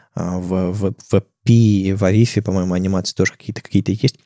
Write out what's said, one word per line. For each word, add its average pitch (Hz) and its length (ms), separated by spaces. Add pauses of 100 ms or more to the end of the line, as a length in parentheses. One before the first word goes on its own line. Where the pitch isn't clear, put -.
(160)
а, 90 240
в, 92 320
в, 98 220 (180)
в 101 120 (220)
P, 104 500
в 101 80
Авифе, 107 380
по-моему, 92 320
анимации 92 400
тоже - 200
какие-то, - 280
какие-то - 300
есть. - 340